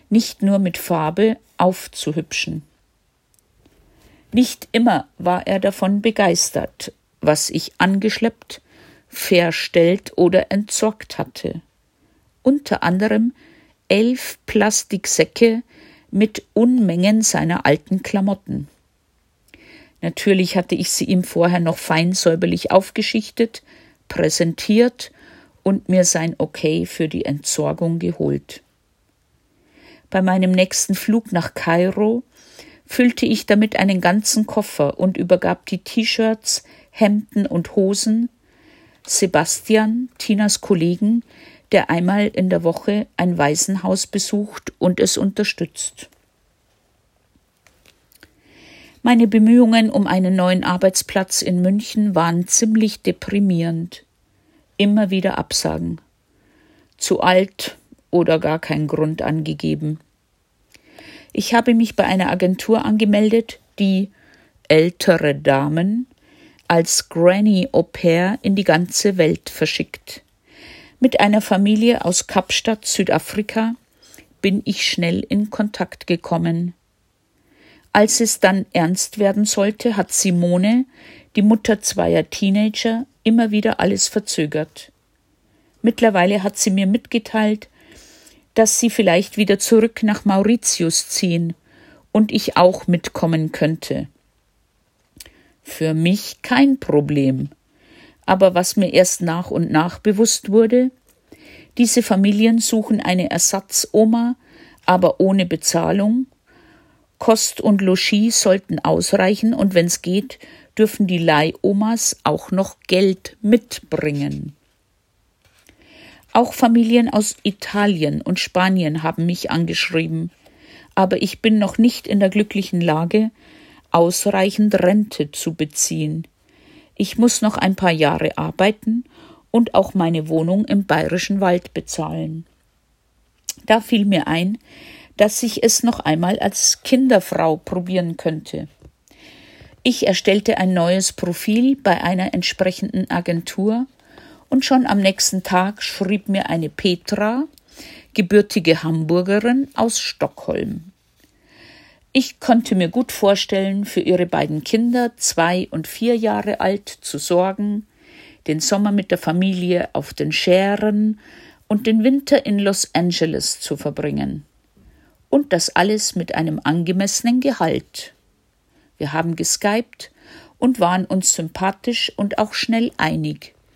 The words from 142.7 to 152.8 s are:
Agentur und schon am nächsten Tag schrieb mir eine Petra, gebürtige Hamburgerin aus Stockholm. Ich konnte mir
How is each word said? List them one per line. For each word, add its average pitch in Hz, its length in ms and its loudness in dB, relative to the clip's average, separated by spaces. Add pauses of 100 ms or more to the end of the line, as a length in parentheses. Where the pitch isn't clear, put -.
Agentur 190 760 -4 (640)
und 262 160 0
schon 262 200 4
am 202 140 0
nächsten 190 440 0
Tag 190 380 -2
schrieb 202 480 -4
mir 196 200 -2
eine 165 200 -4
Petra, 208 760 -4 (680)
gebürtige 190 680 4
Hamburgerin 180 920 0
aus 226 240 -2
Stockholm. - 920 -6 (1200)
Ich - 260 -2
konnte 226 360 2
mir 180 120 2